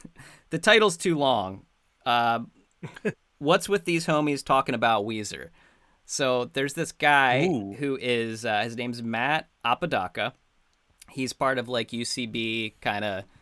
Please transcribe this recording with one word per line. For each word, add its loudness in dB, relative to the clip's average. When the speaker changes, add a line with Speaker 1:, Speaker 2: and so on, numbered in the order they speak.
Speaker 1:
the -2
title's 4
too 0
long. 0
Uh, 2
<laughs> -6
What's 2
with 0
these 0
homies 0
talking 2
about 2
Weezer? -8
So 0
there's -2
this -4
guy 4
Speaker 2:
Ooh. -2
Speaker 1:
who -2
is, -2
uh, 0
his -6
name's -6
Matt -2
Apodaca. -2
He's -6
part 0
of, -4
like, -2
U -4
C -6
B -4
kinda -4